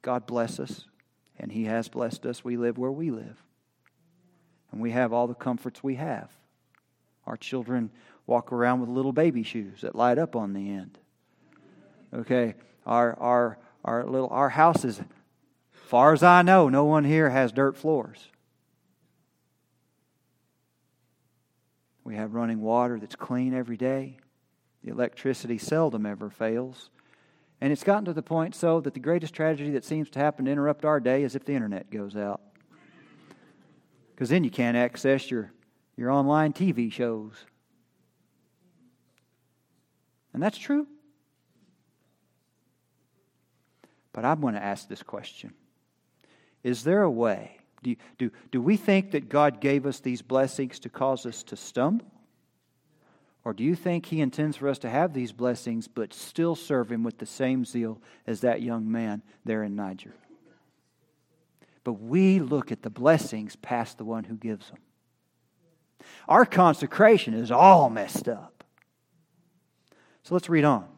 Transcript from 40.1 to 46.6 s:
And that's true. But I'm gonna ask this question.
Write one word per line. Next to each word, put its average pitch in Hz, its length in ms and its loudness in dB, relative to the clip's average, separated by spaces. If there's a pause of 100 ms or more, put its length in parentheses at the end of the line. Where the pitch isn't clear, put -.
And 156 100 -4
that's 214 140 -2
true. 285 300 -2 (3250)
But 113 140 -8
I'm 156 160 0
gonna 113 180 -2
ask 101 280 -8
this - 140 -14
question. - 520 -16 (1080)